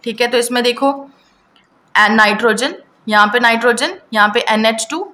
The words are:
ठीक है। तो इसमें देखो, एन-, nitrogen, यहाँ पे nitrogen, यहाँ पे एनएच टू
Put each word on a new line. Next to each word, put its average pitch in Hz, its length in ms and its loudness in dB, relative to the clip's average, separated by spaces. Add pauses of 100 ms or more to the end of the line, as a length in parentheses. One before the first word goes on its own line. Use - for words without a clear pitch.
ठीक 226 180 -6
है। 240 60 0
तो 240 100 0
इसमें 240 260 -2
देखो, 247 300 0 (1000)
एन-, 208 220 2
nitrogen, 220 580 0 (320)
यहाँ 214 200 4
पे 240 120 -2
nitrogen, 240 600 0 (140)
यहाँ 208 200 4
पे 233 160 -2
एनएच 220 420 0
टू 359 220 -8